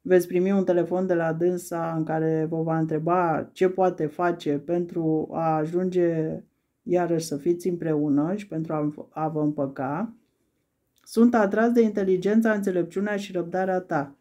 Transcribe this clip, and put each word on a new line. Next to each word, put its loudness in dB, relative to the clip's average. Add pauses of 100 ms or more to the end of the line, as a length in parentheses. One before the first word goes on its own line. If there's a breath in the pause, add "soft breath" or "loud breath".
veți 4
primi 0
un 2
telefon 0
de 2
la 0
dânsa -2
în -2
care 0
vă -2
va 0
întreba 0
ce 2
poate 0
face -2
pentru -2
a 0
ajunge 0 (400)
iarăși 0
să -6
fiți -2
împreună 0
și -10
pentru -6
a, -4
a -4
vă -4
împăca. -4 (880)
„Sunt 4
atras 4
de 6
inteligența, 2
înțelepciunea -2
și -8
răbdarea -2
ta.” -4